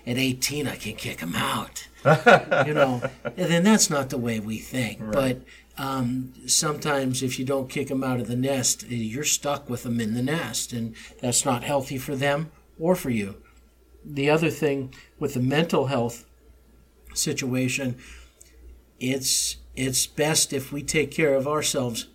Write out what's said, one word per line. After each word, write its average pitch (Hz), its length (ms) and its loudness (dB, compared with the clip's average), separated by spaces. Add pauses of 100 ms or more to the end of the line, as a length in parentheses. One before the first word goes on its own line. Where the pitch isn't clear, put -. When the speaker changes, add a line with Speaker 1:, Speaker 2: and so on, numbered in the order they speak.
Speaker 1:
at 120 100 -2
eighteen 131 500 0
I - 100 -6
can 107 180 -8
kick - 240 -8
him 85 160 -8
out? - 540 -4 (140)
Speaker 2:
<laughs> 156 640 6
Speaker 1:
You 151 60 -2
know, 135 280 4 (220)
and 180 260 -2
then 170 140 4
that's 214 260 6
not 139 200 -2
the 147 80 -4
way 117 220 -2
we 107 200 -6
think. 117 420 -6
Speaker 2:
Right. 107 120 -8
Speaker 1:
But, 127 280 0 (400)
um, 131 520 -4 (120)
sometimes 139 760 0
if 131 160 -2
you 131 60 -4
don't 135 240 -2
kick 147 200 -4
'em 135 140 -2
out 127 160 0
of 107 80 -4
the 120 80 -2
nest, 131 540 0
you're 117 340 -4
stuck 143 460 -2
with 120 160 -6
'em 117 160 -2
in 107 120 -2
the 123 80 -2
nest, 139 520 -2
and 113 220 -6 (260)
that's 120 240 0
not 131 180 0
healthy 139 340 -2
for 139 180 -6
them 143 360 0 (260)
or 180 180 4
for 160 140 -2
you. 101 260 -2 (680)
The 143 240 0
other 160 220 4
thing 139 420 -2 (240)
with - 160 -4
the 123 60 0
mental 135 480 2
health 120 380 -2 (880)
situation, 127 800 0 (1040)
it's, 127 560 0 (200)
it's 131 300 0
best - 480 2
if 131 200 -4
we 147 100 -6
take 143 260 0
care 151 240 4
of 135 140 2
ourselves 139 680 0